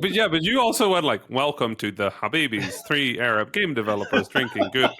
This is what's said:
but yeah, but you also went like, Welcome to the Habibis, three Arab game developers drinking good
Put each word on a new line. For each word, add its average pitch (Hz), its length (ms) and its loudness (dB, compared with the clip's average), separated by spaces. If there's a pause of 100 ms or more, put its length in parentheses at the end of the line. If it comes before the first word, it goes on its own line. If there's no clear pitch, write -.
but 185 120 0
yeah, 214 160 2
but 160 140 2
you 226 180 0
also 226 320 4
went 175 120 2
like, 117 240 2
Welcome 131 480 0
to 104 140 -4
the 101 200 0
Habibis, 107 760 -2
three 139 320 0
Arab 110 340 0
game 196 220 -2
developers 107 540 -2
drinking 117 440 -2
good 127 280 2